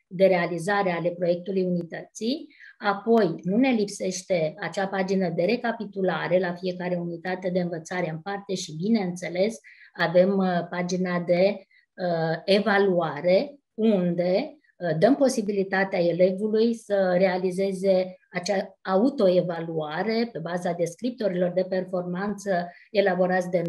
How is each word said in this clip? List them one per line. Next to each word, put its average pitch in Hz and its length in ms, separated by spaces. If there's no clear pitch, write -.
de 185 180
realizare 180 680
ale 170 180
proiectului 180 540
unității. 180 840
Apoi, 202 640
nu 185 140
ne 269 120
lipsește 190 880
acea 185 280
pagină 190 420
de 165 140
recapitulare 190 960
la 180 140
fiecare 180 420
unitate 175 540
de 175 100
învățare 175 500
în 160 100
parte 196 340
și, 165 220
bineînțeles, 180 840
avem, 180 440
uh, 180 320
pagina 180 500
de, 180 380
uh, 165 520
evaluare, 190 1120
unde, 185 840
uh, 165 220
dăm 226 160
posibilitatea 196 840
elevului 190 760
să 196 420
realizeze 185 1000
acea 190 500
autoevaluare 180 1500
pe 151 80
baza 175 320
descriptorilor 180 800
de 185 120
performanță 185 1040
elaborați 185 580
de 175 200